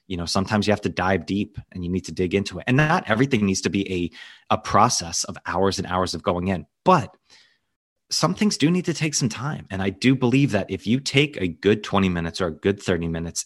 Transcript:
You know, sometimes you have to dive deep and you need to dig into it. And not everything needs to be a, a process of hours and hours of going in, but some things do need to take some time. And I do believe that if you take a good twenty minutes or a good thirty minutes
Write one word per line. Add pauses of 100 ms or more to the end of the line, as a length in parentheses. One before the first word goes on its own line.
You
know,
sometimes
you
have
to
dive
deep (160)
and
you
need
to
dig
into
it.
And
not
everything
needs
to
be
a, (420)
a
process
of
hours
and
hours
of
going
in, (180)
but (920)
some
things
do
need
to
take
some
time.
And
I
do
believe
that
if
you
take
a
good
twenty
minutes
or
a
good
thirty
minutes